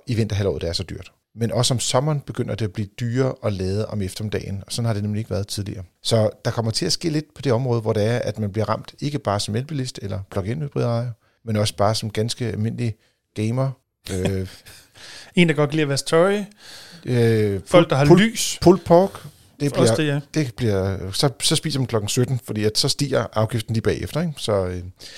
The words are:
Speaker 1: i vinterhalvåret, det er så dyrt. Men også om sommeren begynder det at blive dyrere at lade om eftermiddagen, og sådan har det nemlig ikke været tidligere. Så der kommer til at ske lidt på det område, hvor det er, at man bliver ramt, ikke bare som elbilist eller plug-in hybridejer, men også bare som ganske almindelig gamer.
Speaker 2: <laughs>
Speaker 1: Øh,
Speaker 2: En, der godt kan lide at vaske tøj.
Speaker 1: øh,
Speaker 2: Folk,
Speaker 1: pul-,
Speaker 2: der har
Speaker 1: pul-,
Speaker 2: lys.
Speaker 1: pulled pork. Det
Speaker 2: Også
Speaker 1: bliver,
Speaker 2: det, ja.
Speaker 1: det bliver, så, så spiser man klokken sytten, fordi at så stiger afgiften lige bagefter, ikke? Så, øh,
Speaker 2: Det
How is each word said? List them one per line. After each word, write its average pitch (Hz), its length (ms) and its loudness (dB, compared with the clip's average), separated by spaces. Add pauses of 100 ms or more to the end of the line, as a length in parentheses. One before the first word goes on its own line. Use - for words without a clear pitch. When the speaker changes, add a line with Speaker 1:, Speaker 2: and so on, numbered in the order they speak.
Speaker 1:
i 127 60 -2
vinterhalvåret, 101 480 0
det 82 80 -2
er 85 40 -2
så - 100 -4
dyrt. - 280 -12 (240)
Men 113 160 -2
også 120 220 2
om 117 60 0
sommeren 143 420 0
begynder 113 340 -6
det 110 100 -2
at 98 80 -6
blive 104 140 -4 (120)
dyrere 127 340 0 (100)
at 107 100 -2
lade 95 320 -2
om 107 160 -4
eftermiddagen, 98 640 -6
og - 60 -20
sådan 117 120 -2
har 117 80 0
det 101 100 -2
nemlig 104 160 -2
ikke 110 120 -6
været 98 160 -2
tidligere. 101 360 -6 (200)
Så 107 260 4 (160)
der 120 60 2
kommer 113 200 -2
til - 140 -2
at 160 60 0
ske - 180 -2
lidt 151 160 0 (100)
på - 60 -14
det 135 100 0
område, 120 300 2
hvor 113 120 0
det 107 100 2
er, 117 160 2
at - 200 -4
man 104 120 -2
bliver 104 180 -2
ramt, - 300 -4
ikke 143 200 -4
bare 101 200 0
som 104 160 -4
elbilist 131 460 -6
eller 98 180 -6 (120)
plug-in 107 300 -4
hybridejer, 120 500 -2 (340)
men 113 100 -2
også 104 200 2
bare 104 200 4
som 110 140 -4
ganske 110 380 -2
almindelig 113 480 -2 (400)
gamer. 123 360 0 (380)
Speaker 2:
<laughs> 98 40 -4
Speaker 1:
Øh, 95 340 0 (880)
Speaker 2:
En, 175 140 6
der 151 60 2
godt 147 140 2
kan 143 60 -2
lide 156 80 2
at 139 60 0
vaske 139 180 -2
tøj. 196 360 4 (600)
Speaker 1:
øh, 113 600 4
Speaker 2:
Folk, 175 220 6
Speaker 1:
pul-, - 20 -14
Speaker 2:
der 156 60 2
har 139 100 4
Speaker 1:
pul-, 165 160 10
Speaker 2:
lys. - 400 0
Speaker 1:
pulled 180 240 -4
pork. 180 260 6 (480)
Det 143 140 -2
Speaker 2:
Også 120 220 4
Speaker 1:
bliver, 151 180 0
Speaker 2:
det, 143 80 -2 (140)
ja. 156 60 2
Speaker 1:
det 127 140 -4
bliver, 95 560 -2
så, 143 180 0 (120)
så - 140 0
spiser 147 240 -2
man 127 80 0
klokken 104 220 -2
sytten, 123 360 0
fordi 107 180 -2
at 107 140 0
så 143 120 2
stiger 131 440 0
afgiften 110 400 0
lige 110 80 0
bagefter, 95 400 -2
ikke? 170 160 -4
Så, 98 280 0
øh, 90 100 -4
Speaker 2:
Det 90 80 -8 (340)